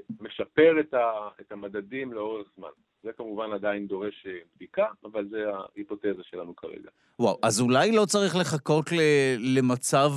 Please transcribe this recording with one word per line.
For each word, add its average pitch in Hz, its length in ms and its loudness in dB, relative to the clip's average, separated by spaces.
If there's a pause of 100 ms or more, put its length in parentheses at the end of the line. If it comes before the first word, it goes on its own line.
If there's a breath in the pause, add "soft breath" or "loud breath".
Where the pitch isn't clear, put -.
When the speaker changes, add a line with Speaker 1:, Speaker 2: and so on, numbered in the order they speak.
(200)
Speaker 1:
משפר 151 600 2
את 151 140 -4
ה-, 113 340 -2 (120)
את 101 120 -20
המדדים 104 600 -10
לאורך 107 440 -8
זמן. 90 120 -16 (340)
זה 110 100 -10
כמובן 110 400 -8
עדיין 101 340 -2
דורש, 98 400 -8
אה, 95 60 -10 (240)
בדיקה, 190 300 -2 (180)
אבל 107 240 -8
זה 107 200 -6
ההיפותזה 101 720 -6
שלנו 87 340 -14
כרגע. - 340 -16 (280)
Speaker 2:
וואו, 107 240 0
אז 110 180 2
אולי 131 320 4
לא 214 120 6
צריך 196 320 2
לחכות 156 560 0
ל-, 135 640 4
למצב, 131 580 2